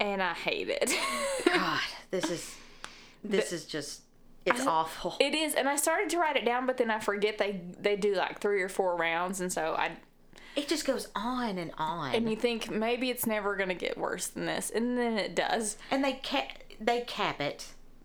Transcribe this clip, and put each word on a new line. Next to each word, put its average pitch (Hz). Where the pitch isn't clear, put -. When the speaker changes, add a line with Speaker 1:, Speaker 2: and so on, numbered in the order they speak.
Speaker 1:
And 202
I 180
hate 95
it. -
<laughs> 554
Speaker 2:
God, 302
this 190
is, -
this 202
Speaker 1:
The 175
Speaker 2:
is 160
just, -
it's 247
Speaker 1:
I, 262
Speaker 2:
awful. 160
Speaker 1:
It 285
is, 302
and 254
I 285
started 330
to 339
write 311
it 208
down, 247
but 254
then 233
I 220
forget 208
they, 202
they 208
do, 202
like, -
three 202
or 185
four 185
rounds, 170
and 180
so 165
I 165
Speaker 2:
It 294
just 311
goes 233
on 233
and 165
on. 156
Speaker 1:
And 226
you 220
think, 233
"Maybe 240
it's 240
never 208
gonna 190
get -
worse -
than 170
this," 160
and 247
then 233
it 180
does. 208
Speaker 2:
And 269
they 269
ca-, -
they 233
cap 190
it. -